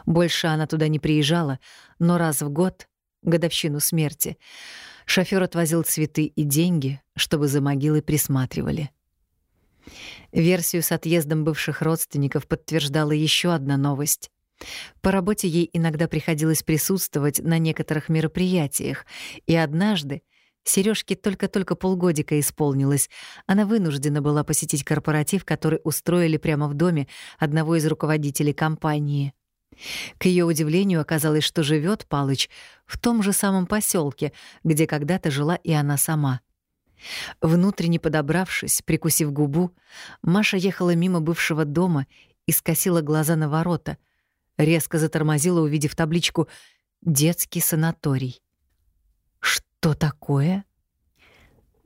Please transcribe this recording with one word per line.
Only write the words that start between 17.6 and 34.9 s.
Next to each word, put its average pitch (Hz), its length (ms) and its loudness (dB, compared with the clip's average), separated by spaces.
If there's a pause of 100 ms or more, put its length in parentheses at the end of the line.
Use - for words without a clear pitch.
мероприятиях, 160 960 0 (400)
и 165 100 4
однажды, 165 680 0 (400)
Сережке 202 540 0
только-только 190 580 -2
полгодика 175 640 0
исполнилось, 139 720 0 (380)
она 202 180 4
вынуждена 151 560 0
была 147 240 2
посетить 147 400 -2
корпоратив, 151 640 0
который 156 380 0
устроили 165 520 0
прямо 147 320 0
в 143 60 -6
доме 151 340 0 (300)
одного 156 380 0
из 156 100 0
руководителей 151 640 0
компании. 147 800 -2 (840)
К - 80 0
ее 175 200 4
удивлению 165 540 2
оказалось, 151 440 0
что - 180 -2
живет 156 440 0
Палыч 139 440 -2 (340)
в - 140 -12
том 233 240 2
же 196 100 2
самом 190 340 0
поселке, 165 640 -2 (300)
где 156 240 2
когда-то 151 440 -2